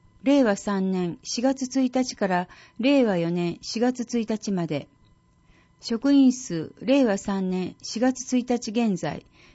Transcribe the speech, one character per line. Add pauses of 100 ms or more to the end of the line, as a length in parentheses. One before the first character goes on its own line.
(240)
令
和
三
年
四
月
一
日
か
ら (320)
令
和
四
年
四
月
一
日
ま
で。 (960)
職
員
数、
令
和
三
年
四
月 (160)
一
日
現
在、 (300)